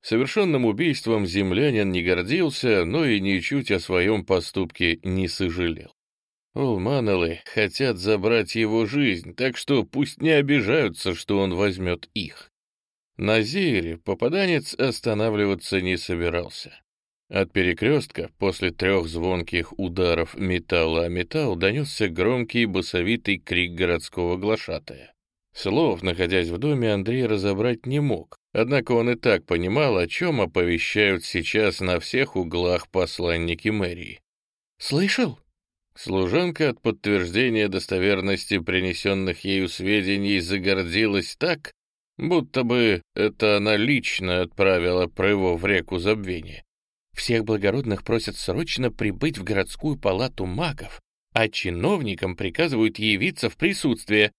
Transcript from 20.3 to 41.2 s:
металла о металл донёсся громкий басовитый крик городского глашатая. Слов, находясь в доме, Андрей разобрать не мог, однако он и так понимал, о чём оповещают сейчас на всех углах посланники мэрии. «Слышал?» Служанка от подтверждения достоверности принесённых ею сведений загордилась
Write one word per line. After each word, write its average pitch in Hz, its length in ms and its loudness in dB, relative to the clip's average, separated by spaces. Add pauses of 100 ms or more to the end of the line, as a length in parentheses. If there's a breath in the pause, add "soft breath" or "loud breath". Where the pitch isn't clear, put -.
металла 85 680 0
о 85 40 -4
металл 92 460 -2
донёсся 104 540 0
громкий 117 560 0
басовитый 95 720 -2
крик 87 360 -2
городского 87 640 -2
глашатая. 92 760 -6 (400)
Слов, 104 480 0
находясь 90 480 0
в 85 80 -4
доме, 123 340 0
Андрей 113 360 0
разобрать 107 580 0
не 135 140 0
мог, 120 400 -2 (140)
однако 123 400 2
он 117 180 2
и 120 40 0
так 104 300 2
понимал, 98 520 2
о 87 100 2
чём 160 340 0
оповещают 87 840 2
сейчас - 560 0
на 90 200 0
всех - 360 -2
углах 87 540 -2
посланники 85 800 -2
мэрии. 98 500 -6 (600)
«Слышал?» 185 600 0 (560)
Служанка 139 760 0
от 117 120 -6
подтверждения 104 840 2
достоверности 95 920 0
принесённых 92 880 -2
ею 95 240 0
сведений 101 720 0
загордилась 95 960 0